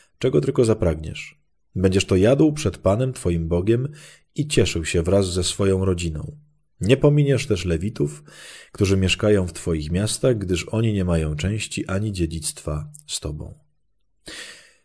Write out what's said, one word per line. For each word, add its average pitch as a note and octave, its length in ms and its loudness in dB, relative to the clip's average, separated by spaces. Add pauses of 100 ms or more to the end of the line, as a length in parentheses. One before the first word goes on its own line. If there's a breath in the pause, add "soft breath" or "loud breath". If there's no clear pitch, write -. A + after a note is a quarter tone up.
(180 loud breath)
czego C3+ 220 2
tylko C3+ 240 2
zapragniesz. D#2+ 760 -2 (340)
Będziesz F#2 300 2
to G2 120 2
jadł C#3 360 4
przed B2 260 -4
Panem, A#2 340 0
twoim E2+ 360 -2
Bogiem, G#2+ 400 0 (460 loud breath)
i D3 140 -2
cieszył F2+ 360 0
się E2+ 180 0
wraz F#2 300 2
ze F2+ 120 -2
swoją F#2+ 400 0
rodziną. E2+ 520 -4 (440)
Nie F#2 160 4
pominiesz D3 500 4
też F#2 180 -2
Lewitów, E2 600 -4 (480 loud breath)
którzy G2 240 2
mieszkają F#2+ 500 2
w E2+ 60 -8
twoich D#2 380 -4
miastach, A2 480 0
gdyż F2+ 300 -2
oni A2+ 240 0
nie G2 120 0
mają D#2+ 300 0
części G2 520 -4
ani G2+ 260 -4
dziedzictwa D#2 800 -6 (160)
z - 140 -8
tobą. D2 340 -10 (1300 loud breath)